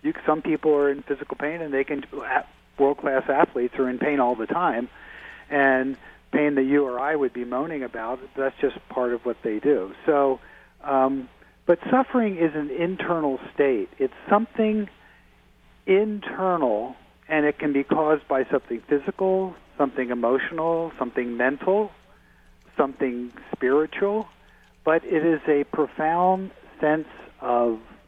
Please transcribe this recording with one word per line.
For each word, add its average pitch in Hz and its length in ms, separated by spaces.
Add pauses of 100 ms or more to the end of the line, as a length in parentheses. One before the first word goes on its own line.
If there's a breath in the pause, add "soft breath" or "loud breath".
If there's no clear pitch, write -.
You, 156 100 (120)
some 156 180
people 156 320
are 143 160
in 143 100
physical 139 360
pain, 160 240
and 147 120
they 135 100
can, 139 220 (720)
world-class 139 520
athletes 135 480
are 131 120
in 127 100
pain 147 200
all 123 160
the 113 120
time, 147 420 (600 loud breath)
and 135 480 (340 loud breath)
pain 147 240
that 135 80
you 139 220
or 123 140
I 147 160
would 135 180
be 123 100
moaning 135 400
about, 117 360 (160)
that's 135 260
just 135 160 (120)
part 123 240
of 117 120
what 120 180
they 107 160
do. 101 340 (120)
So, 139 340 (440 loud breath)
um, 135 440 (380 soft breath)
but 170 140 (100)
suffering 240 480
is 160 180
an 147 140
internal 170 720 (140)
state. 127 360 (100)
It's 131 140 (160)
something 214 600 (960 soft breath)
internal, 180 1080 (320)
and 151 180
it 147 140
can 147 140
be 139 100
caused 156 440
by 131 180
something 123 420
physical, 190 680 (220)
something 127 320
emotional, 160 880
something 120 400
mental, 160 540 (840 soft breath)
something 127 540 (200)
spiritual, 156 760 (560 soft breath)
but 160 220
it 156 180
is 160 240
a 143 180
profound 175 840 (300)
sense 156 280 (320)
of 120 400 (280)